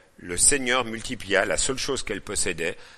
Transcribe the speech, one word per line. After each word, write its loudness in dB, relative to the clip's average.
le -8
Seigneur 4
multiplia 0
la 0
seule 0
chose -2
qu'elle -6
possédait, -2